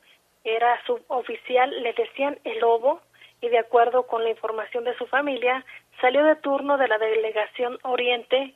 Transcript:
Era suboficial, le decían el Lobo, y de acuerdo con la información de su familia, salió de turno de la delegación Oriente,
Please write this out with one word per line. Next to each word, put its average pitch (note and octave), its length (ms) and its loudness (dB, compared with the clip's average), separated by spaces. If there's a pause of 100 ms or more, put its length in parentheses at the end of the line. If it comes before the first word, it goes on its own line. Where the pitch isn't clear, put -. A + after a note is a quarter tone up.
(460)
Era A#3 400 0
suboficial, B3 840 -2 (140)
le A#3 80 -2
decían C4+ 540 -2
el A3+ 140 -6
Lobo, A#3 420 2 (400)
y A#3+ 80 -4
de A#3 100 4
acuerdo A#3+ 480 2
con A3+ 160 -4
la A3+ 60 0
información A3 560 -6
de A#3+ 120 -4
su A#3+ 100 -10
familia, C4 580 -2 (340)
salió C4 240 4
de D4+ 140 6
turno C#4 400 -2
de C4+ 100 2
la A3 120 0
delegación A3 840 -2
Oriente, B3 720 -2